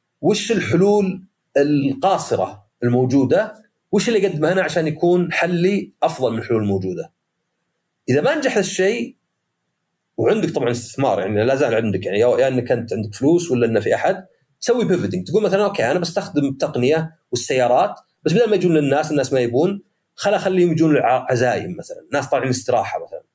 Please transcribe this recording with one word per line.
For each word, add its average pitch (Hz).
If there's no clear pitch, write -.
وش 202
الحلول 190
القاصرة 143
الموجودة، 127
وش 202
اللي 202
أقدمه 156
أنا 190
عشان 160
يكون 175
حلي 180
أفضل 127
من 113
الحلول 110
الموجودة. 95
إذا 139
ما 269
نجح 285
هالشيء 208
وعندك 165
طبعا 123
استثمار، 123
يعني 104
لا 131
زال 135
عندك، 104
يعني 95
يا، 120
يا 131
إنك 127
أنت 120
عندك 104
فلوس 165
ولا 120
إنه 113
في 98
أحد، 190
تسوي 240
بيفوتينج. 165
تقول 214
مثلا: 196
"أوكي، 139
أنا 180
بستخدم 175
التقنية 147
والسيارات، 127
بس 160
بدل 226
ما 208
يجون 165
للناس، 151
الناس 143
ما 131
يبون، 143
خل 202
أخليهم 185
يجون 156
الع-، 123
عزايم 113
مثلا، -
ناس 135
طالعين 135
استراحة 120
مثلا، -